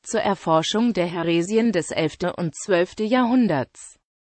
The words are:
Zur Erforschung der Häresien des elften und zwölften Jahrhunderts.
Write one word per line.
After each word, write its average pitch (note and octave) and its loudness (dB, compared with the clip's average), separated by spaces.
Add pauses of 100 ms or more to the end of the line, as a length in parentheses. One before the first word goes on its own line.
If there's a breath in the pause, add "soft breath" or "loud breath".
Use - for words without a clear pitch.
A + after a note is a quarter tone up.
Zur - -2
Erforschung G3 0
der E3+ 0
Häresien F3 0
des F3 -2
elften - -2
und E3 -6
zwölften F3+ 0
Jahrhunderts. A#3 0 (220)